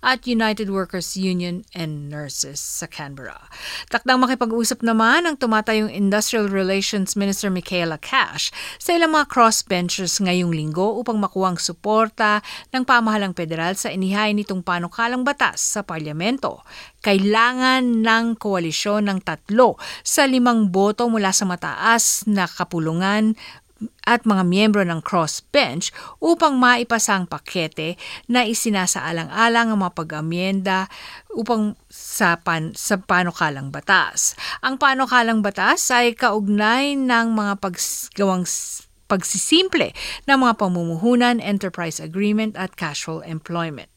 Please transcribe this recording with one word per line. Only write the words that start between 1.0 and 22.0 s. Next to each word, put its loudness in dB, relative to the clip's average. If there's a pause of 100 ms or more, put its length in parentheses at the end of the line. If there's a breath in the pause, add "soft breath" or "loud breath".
Union -2
and -8
Nurses -8
sa -10
Canberra. -14 (380 loud breath)
Takdang 2
makipag-usap 0
naman 4
ang 0
tumatayong 2
Industrial 2
Relations 0
Minister -2
Michaela -2
Cash -2 (260 loud breath)
sa 0
ilang 4
mga 2
crossbenchers 2
ngayong 2
linggo -2
upang -2
makuha 0
ang -6
suporta 0 (260 loud breath)
ng -2
pamahalang 2
federal -4
sa -6
inihain 0
nitong -4
panukalang -2
batas -2
sa -4
Parlamento. -4 (380 loud breath)
Kailangan 2
ng 2
koalisyon -2
ng -2
tatlo 2 (240 loud breath)
sa 2
limang 4
boto 2
mula 2
sa 0
mataas 0